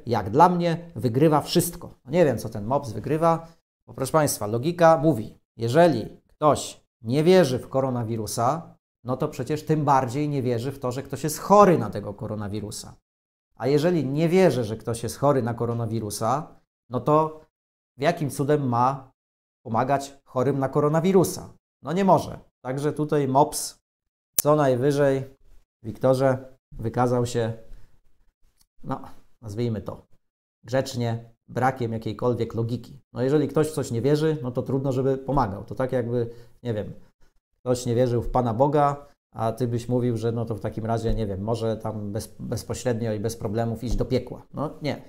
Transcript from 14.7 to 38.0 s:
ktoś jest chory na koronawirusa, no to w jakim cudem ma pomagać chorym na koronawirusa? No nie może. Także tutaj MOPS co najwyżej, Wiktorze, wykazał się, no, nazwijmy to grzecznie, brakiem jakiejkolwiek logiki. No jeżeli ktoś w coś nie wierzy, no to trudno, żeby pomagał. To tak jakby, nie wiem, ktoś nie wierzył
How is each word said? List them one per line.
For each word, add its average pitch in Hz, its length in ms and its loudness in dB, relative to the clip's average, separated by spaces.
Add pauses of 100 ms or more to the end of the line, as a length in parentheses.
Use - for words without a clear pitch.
ktoś 117 260 -6
jest 110 140 -6
chory 139 260 2
na 117 100 -2
koronawirusa, 117 1040 -4 (300)
no 120 100 -4
to 156 420 2 (560)
w 123 40 -10
jakim 147 280 0
cudem 143 400 0
ma 123 420 0 (540)
pomagać 131 600 -2
chorym 135 340 0
na 135 100 0
koronawirusa? 160 840 2 (280)
No 143 120 -6
nie 196 120 0
może. 151 340 4 (220)
Także 139 320 -2
tutaj 147 340 0
MOPS 139 520 0 (560)
co 147 200 2
najwyżej, 135 680 2 (600)
Wiktorze, 131 760 0 (140)
wykazał 123 540 -2
się, 113 280 -2 (1300)
no, 135 180 -8 (400)
nazwijmy 110 400 -4
to - 260 -14 (560)
grzecznie, 117 680 -4 (140)
brakiem 123 460 -2
jakiejkolwiek 113 640 -2
logiki. 117 460 -6 (120)
No 120 80 -4
jeżeli 139 260 2
ktoś 156 200 0
w - 60 -8
coś 139 180 -4
nie 113 100 -2
wierzy, 151 420 2
no 123 80 -6
to 123 100 -4
trudno, 131 300 -2
żeby 135 260 0
pomagał. 113 460 -2
To 104 120 -14
tak 131 160 -4
jakby, 120 380 -2 (340)
nie 120 100 -4
wiem, 95 200 -6 (680)
ktoś 123 260 -2
nie 120 100 0
wierzył 120 260 2